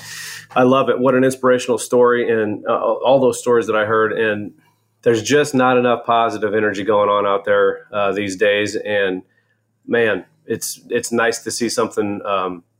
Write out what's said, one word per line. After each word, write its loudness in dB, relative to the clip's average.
I 4
love 4
it. 0
What 2
an 2
inspirational 0
story, 2
and, -2
uh, 0
all 2
those 2
stories 2
that 0
I 2
heard. 0
And -4
there's 2
just 0
not 2
enough 0
positive 0
energy 0
going 2
on 0
out 0
there, 0
uh, -2
these -4
days. 0
And -2
man, 0
it's, -8
it's -4
nice 0
to -8
see -4
something, -4
um, -4